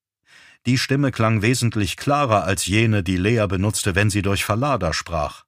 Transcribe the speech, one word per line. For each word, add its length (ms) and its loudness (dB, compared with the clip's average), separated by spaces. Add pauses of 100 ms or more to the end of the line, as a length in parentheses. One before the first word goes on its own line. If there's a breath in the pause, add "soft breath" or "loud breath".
(640 loud breath)
Die 140 2
Stimme 320 0
klang 320 2
wesentlich 520 0
klarer 480 0
als 220 -2
jene, 380 2
die 140 -2
Lea 300 2
benutzte, 460 -2
wenn 160 2
sie 140 0
durch 220 0
Verlader 480 -2
sprach. 540 -6